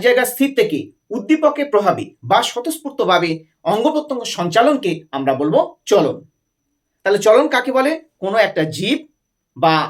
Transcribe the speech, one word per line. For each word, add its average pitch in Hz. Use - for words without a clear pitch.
জায়গায় 247
স্থির 277
থেকে 160
উদ্দীপকের 294
প্রভাবে 196
বা 202
স্বতঃস্ফূর্তভাবে 185
অঙ্গ 220
প্রত্যঙ্গ 277
সঞ্চালনকে 214
আমরা 135
বলবো 165
চলন। 170
তাহলে 202
চলন 247
কাকে 254
বলে? 277
কোনো 196
একটা 180
জীব 233
বা 160